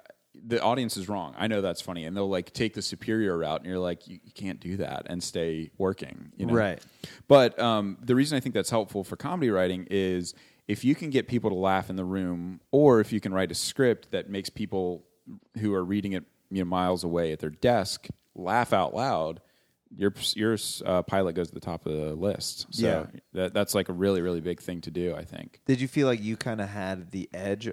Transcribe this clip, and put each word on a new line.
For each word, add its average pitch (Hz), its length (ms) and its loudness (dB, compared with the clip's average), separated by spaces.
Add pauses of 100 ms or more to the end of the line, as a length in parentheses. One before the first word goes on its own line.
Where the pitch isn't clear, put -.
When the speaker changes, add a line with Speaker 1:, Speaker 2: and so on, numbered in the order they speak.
(360)
Speaker 1:
the 117 260 -2
audience 117 360 0
is 92 100 -8
wrong. 85 300 -6
I 101 100 0
know 104 140 2
that's 90 200 0
funny." 87 240 -8
And 92 120 -6
they'll, 98 120 0
like, 90 220 -2
take 113 220 -2
the 104 80 -8
superior 101 560 0
route, 78 240 -2
and 90 80 -10
you're 92 100 -2
like, 87 280 -4
"You, 87 160 -18
you - 100 -20
can't 95 260 -8
do 90 180 -6
that 69 320 -6
and 87 140 -6
stay 82 540 -4
working," - 580 -4
you - 120 -4
know? 117 80 2
Speaker 2:
Right. 101 260 2 (460)
Speaker 1:
But, 131 320 10
um, 107 420 0
the 123 140 2
reason 143 200 2
I 127 60 0
think 120 140 -2
that's 98 160 0
helpful 104 340 0
for - 100 -10
comedy 151 360 0
writing 92 400 2
is 92 420 0 (340)
if 104 160 -4
you 131 120 6
can 160 140 -8
get 131 180 0
people 113 220 0
to 95 60 0
laugh 95 340 2
in 92 60 -6
the 92 100 -4
room, 90 540 -4 (120)
or 135 280 8
if 107 140 2
you 104 80 2
can 95 120 -4
write 95 180 2
a - 40 -6
script - 560 0
that 92 180 -4
makes 98 200 -6
people 92 560 -4 (540)
who 104 140 0
are 92 120 2
reading 98 280 -2
it, 90 120 -4 (260)
you 95 120 -2
know, 87 60 -2
miles 90 340 2
away 85 280 0
at 78 80 -6
their 78 100 -4
desk 110 580 0 (280)
laugh 107 380 2
out 90 200 4
loud, 85 480 -2 (540)
your, 98 180 2 (220)
your, 107 200 2 (300)
uh, 90 160 2
pilot 95 320 2
goes 87 140 -2
to - 80 -14
the - 40 -10
top 82 280 -6
of 78 60 -2
the 76 200 -2
list. - 560 -4
So 113 160 -2
Speaker 2:
Yeah. 80 200 0 (280)
Speaker 1:
that, 92 220 -2
that's, 104 180 0
like, 95 160 2
a 92 40 -2
really, 92 280 2
really 87 200 -2
big 85 200 -4
thing 87 200 -8
to 82 100 -12
do, 87 240 -2
I 80 80 -10
think. - 420 -16
Speaker 2:
Did 131 160 2
you 135 60 -2
feel 143 180 2
like 120 160 2
you 110 160 -4
kinda 110 300 -4
had 95 420 -6
the 95 240 -6
edge 101 400 -4